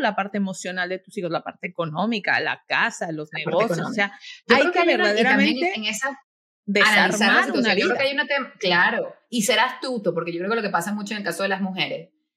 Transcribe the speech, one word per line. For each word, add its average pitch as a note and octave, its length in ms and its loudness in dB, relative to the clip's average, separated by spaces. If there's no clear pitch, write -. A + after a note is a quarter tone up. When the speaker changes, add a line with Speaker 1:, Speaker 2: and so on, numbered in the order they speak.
Speaker 1:
la G#3+ 160 0
parte G3+ 220 -4
emocional F#3 500 -4
de F#3 100 -6
tus - 200 -16
hijos, F3 120 -4
la D#3+ 140 -4
parte - 240 -12
económica, E3+ 720 -2
la C#3 260 -6
casa, E3+ 460 -2
los D#3 200 -8
Speaker 2:
La D#3 120 -10
parte D3+ 60 -4
Speaker 1:
negocios, G3+ 200 2
o F3 40 0
Speaker 2:
económica. D3+ 200 -4
Speaker 1:
sea, G3+ 240 -2
Speaker 2:
Yo A#3 80 8
Speaker 1:
hay C#4 60 6
Speaker 2:
creo F4 100 2
Speaker 1:
que F4+ 100 2
Speaker 2:
que E4+ 80 4
hay C#4 40 4
una, - 0 -
y G#3+ 280 2
también C4 320 4
Speaker 1:
verdaderamente E4+ 220 -2
Speaker 2:
en A3 100 -6
esa, C4 320 -6
Speaker 1:
desarmar G3+ 320 4
Speaker 2:
analizar F#3 300 4
la A#3 40 4
Speaker 1:
una E4 120 4
Speaker 2:
situación. A#3 320 2
Yo G3 80 2
creo - 40 2
Speaker 1:
vida. A#3+ 100 -2
Speaker 2:
que C4+ 100 0
hay C#4 60 -4
una C#4+ 120 0
tem-, C#4 320 -4
claro, G3 560 2
y A3+ 120 -2
ser G#3+ 180 2
astuto, A#3+ 520 -2
porque E3+ 220 -4
yo E3+ 40 -4
creo F#3+ 120 -4
que A#3 60 0
lo A3+ 60 -2
que G3+ 80 -2
pasa F3 220 -2
mucho G#3 220 -6
en G#3 40 -6
el G3+ 60 -8
caso E3+ 200 -4
de G3 40 0
las F#3+ 140 -2
mujeres, E3 480 -6